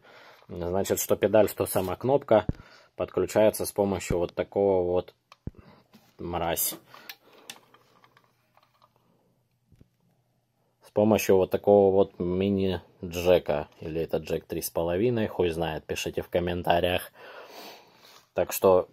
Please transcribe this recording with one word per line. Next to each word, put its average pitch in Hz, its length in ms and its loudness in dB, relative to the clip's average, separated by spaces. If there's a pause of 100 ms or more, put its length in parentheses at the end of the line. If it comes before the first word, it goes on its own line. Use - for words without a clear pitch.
(460)
Значит, 92 540 -4
что 104 160 0
педаль, 104 320 4
что - 160 -6
сама 92 320 -2
кнопка 123 480 2 (520)
подключается 92 680 0
с - 80 -8
помощью 95 460 -2
вот 85 160 -4
такого 95 500 0
вот, 90 300 -4 (1040)
мразь, 85 560 -4 (4000)
с - 80 -20
помощью 104 460 4
вот 92 140 2
такого 98 440 4
вот 98 240 0
мини-джека. 90 1500 -2 (120)
Или 82 220 -6
это 80 160 -4
джек 80 260 -6
три 82 160 -8
с - 100 -8
половиной, 101 580 -2
хуй 90 200 -2
знает, 80 380 -6
пишите - 340 -8
в - 80 -12
комментариях. 87 840 -2 (1200)
Так 87 180 -2
что 92 400 4